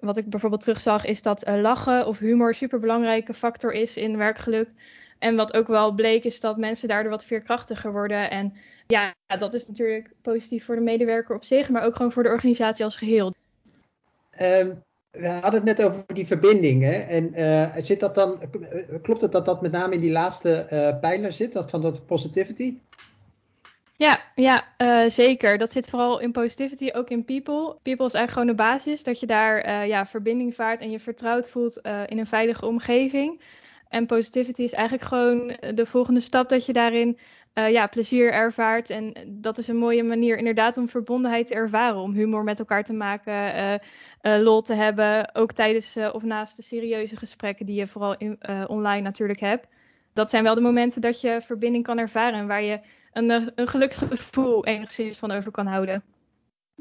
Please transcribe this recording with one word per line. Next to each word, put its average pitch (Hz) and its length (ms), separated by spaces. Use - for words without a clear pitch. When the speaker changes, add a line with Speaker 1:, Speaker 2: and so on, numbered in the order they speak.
Speaker 1:
Wat 208 160
ik 220 120
bijvoorbeeld 208 320
terugzag 214 440
is 208 180
dat, 208 200
eh, 202 180
lachen 247 460
of 208 120
humor 233 300
een 226 60
superbelangrijke 226 800
factor 233 380
is 226 240
in 214 200
werkgeluk. 220 520
En 226 180
wat 220 180
ook 226 120
wel 214 260
bleek 226 320
is 233 160
dat 214 160
mensen 226 320
daardoor 214 220
wat 214 140
veerkrachtiger 226 680
worden. 202 380
En 196 240
ja, 202 280
dat 208 160
is 233 140
natuurlijk 220 440
positief 226 420
voor 240 100
de 226 60
medewerker 226 540
op 214 100
zich, 277 240
maar 240 140
ook 233 140
gewoon 240 160
voor 247 100
de 233 60
organisatie 233 560
als 214 120
geheel. 214 380
Speaker 2:
Ehm, 185 400
we 170 180
hadden 196 360
het 214 140
net 226 40
over 190 240
die 180 200
verbinding, 165 560
hè? 139 100
En, 165 420
eh, 160 440
zit 202 220
dat 202 140
dan, 185 260
eh, 165 600
klopt 226 180
het 214 120
dat 180 120
dat 180 180
met 170 100
name 185 220
in 175 60
die 165 100
laatste, 170 420
eh, 147 480
pijler 185 320
zit, 233 200
dat 175 180
van 170 100
dat 160 260
positivity? 190 720
Speaker 1:
Ja, 294 220
ja, 262 300
eh, 233 320
zeker. 240 500
Dat 226 140
zit 254 160
vooral 247 300
in 240 140
positivity, 262 600
ook 247 180
in 233 140
people. 294 580
People 262 240
is 247 60
eigenlijk 240 200
gewoon 240 140
de 220 160
basis, 269 400
dat 247 180
je 254 60
daar, 220 340
eh, 208 260
ja, 202 200
verbinding 233 480
vaart 226 260
en 220 100
je 220 100
vertrouwd 240 500
voelt, 240 300
eh, 208 260
in 220 120
een 220 80
veilige 226 400
omgeving. 262 760
En 233 180
positivity 240 560
is 240 100
eigenlijk 233 360
gewoon, 240 420
eh, 220 240
de 226 120
volgende 247 340
stap 254 280
dat 254 180
je 262 60
daarin, 233 460
eh, 220 180
ja, 226 160
plezier 240 460
ervaart. 226 580
En 220 240
dat 214 320
is 233 100
een 233 80
mooie 233 260
manier 233 360
inderdaad 226 380
om 247 120
verbondenheid 233 580
te 240 80
ervaren, 220 460
om 196 120
humor 214 320
met 208 140
elkaar 208 260
te 214 80
maken, 202 640
eh, 196 200
eh, - 680
lol 220 200
te 226 120
hebben, 214 600
ook 226 180
tijdens, 220 440
eh, 214 160
of 220 100
naast 214 340
de 233 60
serieuze 220 540
gesprekken 202 500
die 202 80
je 202 120
vooral 202 300
in, 214 240
eh, 196 260
online 208 360
natuurlijk 202 380
hebt. 214 260
Dat 214 180
zijn 220 120
wel 220 120
de 233 60
momenten 240 400
dat 233 200
je 233 240
verbinding 233 400
kan 233 140
ervaren 226 400
en 208 80
waar 202 160
je 208 180
een, 233 180
eh, 233 240
een 247 140
geluksgevoel 262 960
enigszins 214 520
van 214 120
over 202 200
kan 202 160
houden. 190 360